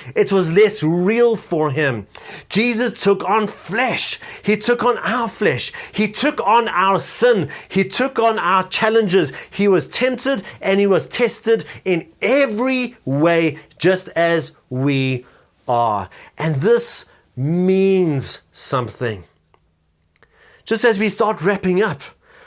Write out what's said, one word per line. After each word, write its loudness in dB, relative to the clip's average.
it 0
was 2
less 4
real 2
for -2
him. -2
Jesus 0
took 2
on 0
flesh. -4
He 2
took 0
on 2
our -2
flesh. -2
He 0
took -2
on 2
our 2
sin. 2
He 0
took -2
on 2
our 0
challenges. 2
He 0
was 2
tempted -2
and 0
he 4
was 2
tested -2
in -2
every 0
way, 2
just 0
as 0
we -2
are. 0
And -2
this 0
means 0
something. -6
Just 0
as 2
we 0
start -2
wrapping 0
up, -2